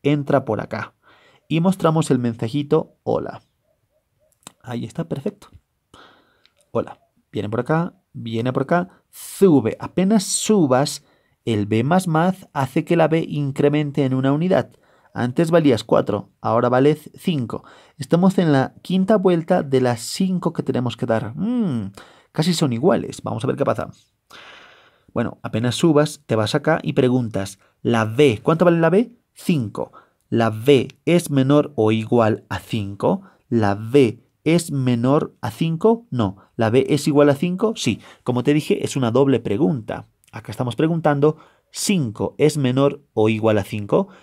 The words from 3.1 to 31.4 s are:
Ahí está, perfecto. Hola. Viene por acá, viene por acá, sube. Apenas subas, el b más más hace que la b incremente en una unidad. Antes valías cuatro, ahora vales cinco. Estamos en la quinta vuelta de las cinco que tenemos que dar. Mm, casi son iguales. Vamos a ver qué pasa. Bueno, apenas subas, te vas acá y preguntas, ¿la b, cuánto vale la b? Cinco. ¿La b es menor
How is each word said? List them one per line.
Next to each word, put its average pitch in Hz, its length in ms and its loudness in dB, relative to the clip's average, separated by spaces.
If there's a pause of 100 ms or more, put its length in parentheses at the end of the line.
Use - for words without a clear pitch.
Ahí 120 240 -10
está, 165 240 -10
perfecto. 143 400 -10 (1200)
Hola. - 300 -6 (280)
Viene 104 200 -8
por 113 100 -4
acá, 160 360 -2 (180)
viene 117 400 -4
por 135 100 -2
acá, 175 460 -4
sube. 139 720 2
Apenas 190 420 0
subas, 143 800 0 (400)
el 107 220 -2
b 110 180 0
más 180 240 0
más 170 460 0
hace 143 320 -2
que 170 100 0
la 160 140 4
b 160 180 0
incremente 143 800 0
en 131 80 -2
una 131 180 0
unidad. 160 400 -2 (420)
Antes 127 380 -2
valías 147 320 4
cuatro, - 460 -2 (100)
ahora 117 300 0
vales 135 480 0
cinco. 139 480 -6 (320)
Estamos 175 400 0
en 165 160 2
la 131 280 0
quinta 190 360 0
vuelta 180 440 0
de 135 200 0
las 120 180 0
cinco 185 540 -4
que 143 100 -6
tenemos 127 320 -4
que 127 120 -6
dar. 110 280 -2
Mm, 165 560 -4 (400)
casi 165 220 -2
son 156 180 0
iguales. 120 520 -2
Vamos 110 200 -6
a 127 40 -4
ver 131 80 -2
qué 135 100 -4
pasa. 117 240 -2 (1200)
Bueno, - 300 -6
apenas 120 320 -4
subas, 151 540 2
te 117 80 0
vas 107 180 0
acá 156 300 0
y 135 100 -4
preguntas, 123 640 0 (240)
¿la 113 240 0
b, 113 380 2
cuánto 160 220 2
vale 170 140 4
la 165 120 2
b? 226 200 2 (220)
Cinco. 117 580 -4 (380)
¿La 113 220 0
b 117 380 4 (160)
es 165 260 2
menor 143 440 2